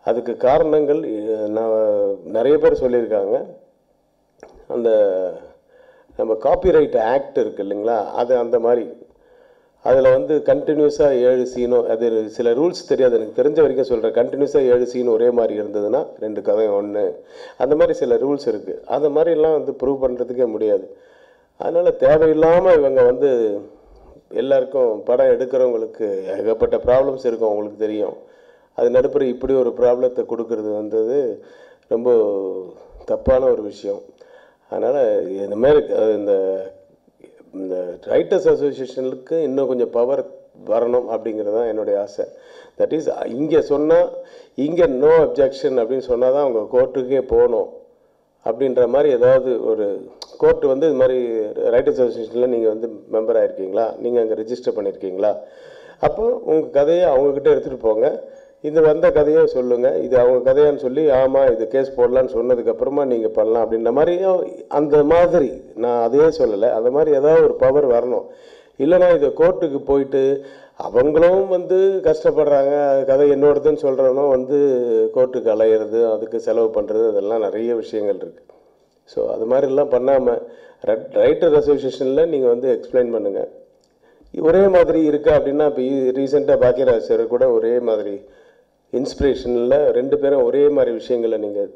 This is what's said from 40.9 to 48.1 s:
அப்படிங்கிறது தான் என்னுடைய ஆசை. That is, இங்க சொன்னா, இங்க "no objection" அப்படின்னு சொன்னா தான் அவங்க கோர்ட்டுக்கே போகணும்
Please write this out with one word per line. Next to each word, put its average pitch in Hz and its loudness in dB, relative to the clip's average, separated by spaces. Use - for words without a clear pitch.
அப்படிங்கிறது 107 -6
தான் 117 -2
என்னுடைய 107 -2
ஆசை. 104 -8
That 151 -2
is, - -6
இங்க 147 0
சொன்னா, 156 2
இங்க 160 0
"no 143 2
objection" 131 0
அப்படின்னு 120 -2
சொன்னா 123 0
தான் 139 0
அவங்க 110 -2
கோர்ட்டுக்கே 131 0
போகணும் 120 2